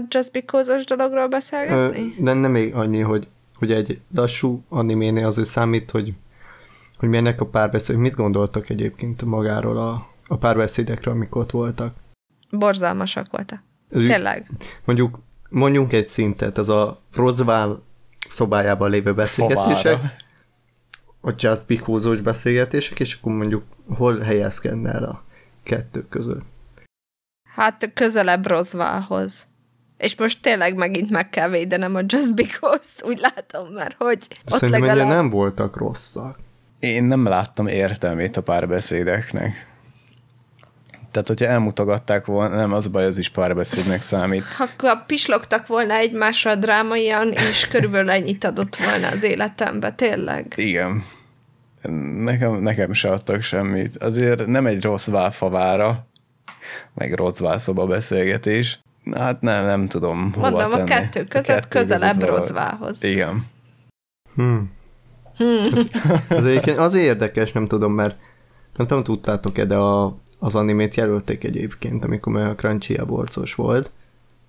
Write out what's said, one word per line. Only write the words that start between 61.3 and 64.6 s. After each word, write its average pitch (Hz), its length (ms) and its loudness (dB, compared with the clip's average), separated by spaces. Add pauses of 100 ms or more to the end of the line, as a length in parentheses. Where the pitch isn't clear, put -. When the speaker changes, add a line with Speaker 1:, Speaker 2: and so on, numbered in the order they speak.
Speaker 3:
kettő - 220 2
között - 200 0 (100)
Speaker 1:
közelebb 190 220 2
Speaker 3:
valahol. 185 200 2
Speaker 1:
Roswellhoz. - 640 -4
Speaker 3:
Igen. 95 420 0 (880)
Speaker 2:
Hmm. 117 360 0 (640)